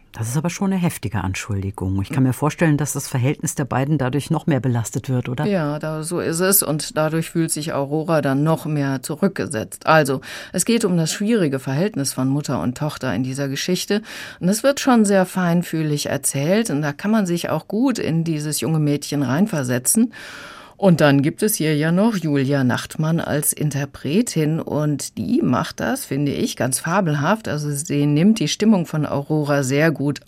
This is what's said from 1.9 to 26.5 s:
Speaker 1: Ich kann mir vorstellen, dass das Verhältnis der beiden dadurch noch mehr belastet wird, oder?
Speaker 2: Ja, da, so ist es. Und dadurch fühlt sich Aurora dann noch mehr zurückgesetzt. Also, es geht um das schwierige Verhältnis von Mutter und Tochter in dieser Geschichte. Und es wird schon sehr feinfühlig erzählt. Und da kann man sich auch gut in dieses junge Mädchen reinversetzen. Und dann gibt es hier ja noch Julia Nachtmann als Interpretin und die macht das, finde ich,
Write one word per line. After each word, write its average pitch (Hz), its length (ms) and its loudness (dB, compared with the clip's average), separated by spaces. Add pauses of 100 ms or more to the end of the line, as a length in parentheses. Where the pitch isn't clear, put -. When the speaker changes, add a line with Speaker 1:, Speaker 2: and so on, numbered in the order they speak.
Speaker 1:
Ich 95 80 -4
kann 131 140 2
mir 127 100 2
vorstellen, 151 440 2
dass 147 160 -2
das 143 140 -6
Verhältnis 135 460 -2
der 143 120 -2
beiden 135 340 0
dadurch 131 320 -2
noch 156 160 -2
mehr 139 120 2
belastet 117 500 -2
wird, 123 200 -2
oder? 135 160 -4
Speaker 2:
Ja, 151 320 0
da, 156 240 -6
so 165 200 -4
ist 160 180 -2
es. 190 240 4
Und - 340 -4
dadurch 156 320 0
fühlt 165 220 0
sich 151 220 -6
Aurora 147 480 0
dann 135 200 2
noch 156 240 0
mehr 139 380 -2
zurückgesetzt. - 800 -4
Also, 147 360 4 (320)
es 185 120 -2
geht 226 200 2
um 180 120 2
das 160 160 0
schwierige 196 460 0
Verhältnis 139 540 -2
von 131 160 0
Mutter 139 340 -2
und 123 160 -4
Tochter 131 340 -4
in 107 80 -2
dieser 131 260 -4
Geschichte. 180 540 -2 (380)
Und 175 100 0
es 214 140 0
wird 277 160 2
schon 233 260 6
sehr 190 220 4
feinfühlig 170 800 0
erzählt. 170 640 0
Und 143 100 0
da 147 120 -2
kann 202 180 -2
man 214 160 2
sich 170 240 -2
auch - 160 -4
gut 240 320 0
in 165 240 0
dieses 151 360 -2
junge 156 200 0
Mädchen 147 420 0
reinversetzen. 143 920 2 (680)
Und 175 220 6
dann 139 220 6
gibt 160 180 -2
es 214 140 2
hier 156 200 0
ja 156 160 2
noch 208 240 4
Julia 143 480 2
Nachtmann 156 560 0
als 147 320 -2
Interpretin 151 1080 0
und 147 580 -4
die 226 240 0
macht - 380 0
das, - 260 -2
finde 139 280 -2
ich, - 220 -4